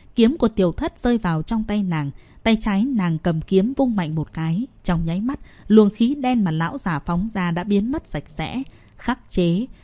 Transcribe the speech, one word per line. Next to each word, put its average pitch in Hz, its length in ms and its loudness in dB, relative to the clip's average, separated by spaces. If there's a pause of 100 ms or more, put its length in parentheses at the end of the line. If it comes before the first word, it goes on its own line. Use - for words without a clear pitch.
(160)
kiếm 233 240 4
của 240 80 4
Tiểu 185 240 2
Thất - 280 -6
rơi 240 180 0
vào 165 260 -2
trong 226 200 -4
tay 208 200 -2
nàng. 156 280 -4 (320)
Tay 226 180 2
trái 208 240 0
nàng 190 320 0
cầm 165 240 -2
kiếm 190 360 2
vung 254 180 2
mạnh 165 200 -2
một 156 180 -4
cái, 165 340 -2 (160)
trong 170 220 0
nháy 170 160 -2
mắt, 262 180 -4 (280)
luồng 214 220 8
khí 240 260 0
đen 254 280 0
mà 170 80 0
lão 165 260 -2
già 165 220 -4
phóng 175 340 -2
ra 180 180 -2
đã 175 120 -2
biến 202 280 0
mất 320 160 -4
sạch - 220 -8
sẽ. 220 340 -8 (340)
Khắc - 220 -4 (100)
chế. 175 360 2 (180)